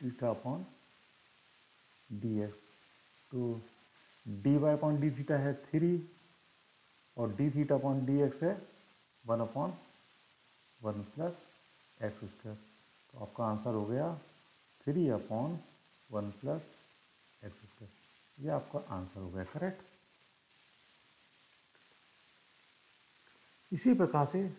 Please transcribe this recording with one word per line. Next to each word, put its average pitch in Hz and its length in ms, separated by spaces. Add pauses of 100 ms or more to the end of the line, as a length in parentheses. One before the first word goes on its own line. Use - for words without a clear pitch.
theta 123 320
upon 156 300 (1500)
डी 107 320
एक्स। 104 180 (680)
तो 120 300 (680)
डी 107 300
वाई 147 200
upon 151 260
d 147 160
theta 143 280
है 139 80 (100)
थ्री 170 320 (1200)
और 113 200
d 143 200
theta 143 240
upon 135 260
डी 139 140
एक्स 139 220
है 185 120 (720)
वन 117 240
upon 156 240 (1080)
वन 104 240 (120)
plus 170 260 (580)
एक्स 107 240
स्क्वायर। 107 320 (560)
तो 127 60
आपका 113 280
आंसर 107 280
हो 107 120
गया 131 200 (800)
three 160 180 (120)
upon 117 360 (580)
one 104 200 (100)
plus 147 220 (800)
एक्स 101 140
स्क्वायर। - 880
ये 156 60
आपका 143 280 (160)
आंसर 92 260
हो 92 100
गया, 92 140
correct। 180 380 (4000)
इसी 240 220
प्रकार 151 320
से 190 220 (100)